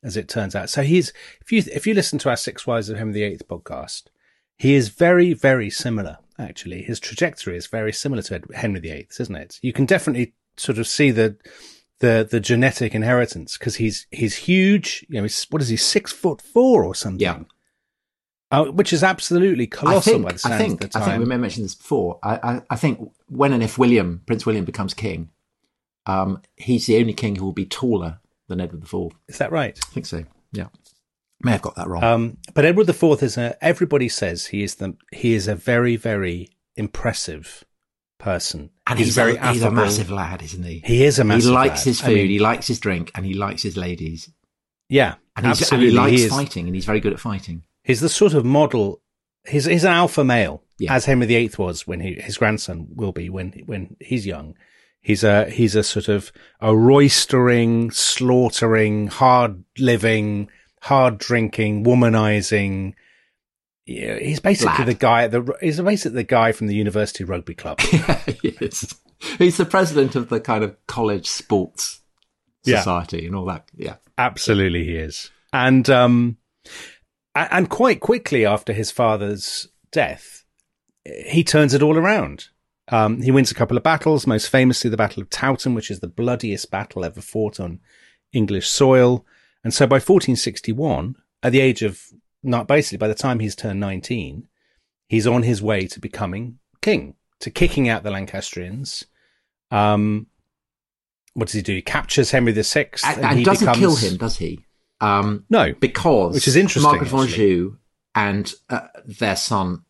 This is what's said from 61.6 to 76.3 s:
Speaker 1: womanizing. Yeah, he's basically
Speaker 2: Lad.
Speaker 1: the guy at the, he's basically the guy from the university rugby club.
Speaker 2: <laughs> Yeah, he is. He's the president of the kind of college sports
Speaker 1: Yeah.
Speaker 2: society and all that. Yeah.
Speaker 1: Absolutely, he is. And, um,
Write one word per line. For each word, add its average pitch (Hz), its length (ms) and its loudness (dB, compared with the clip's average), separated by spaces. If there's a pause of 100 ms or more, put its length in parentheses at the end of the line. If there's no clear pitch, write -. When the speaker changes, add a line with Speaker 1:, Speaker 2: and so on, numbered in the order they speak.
Speaker 1:
womanizing. 107 1120 2 (920)
Yeah, - 320 -8
he's 147 200 -4
basically 147 380 2
Speaker 2:
Lad. 127 100 2
Speaker 1:
the 123 60 2
guy 117 300 4
at 113 80 0
the, 123 280 -2
he's 160 220 -2
basically 175 360 0
the 117 60 -2
guy 113 280 4
from 107 160 -4
the 101 80 -2
university 104 480 -2
rugby 85 320 -8
club. - 300 -10
Speaker 2:
<laughs> - 60 2
Yeah, - 280 2 (240)
he - 60 0 (120)
is. - 320 -8 (460)
He's 180 180 4
the 180 80 2
president 156 500 2
of 120 140 -4
the 117 100 -2
kind 110 240 -2
of 98 120 -6 (100)
college 104 420 -4
sports - 760 -4 (600)
Speaker 1:
Yeah. 123 160 2
Speaker 2:
society 87 460 -4
and 90 100 -8
all 92 100 -6
that. 87 300 -8
Yeah. - 200 -12 (240)
Speaker 1:
Absolutely, 98 640 0
he 82 120 -6
is. 78 340 -12 (200)
And, 131 380 4
um, 120 480 4 (960)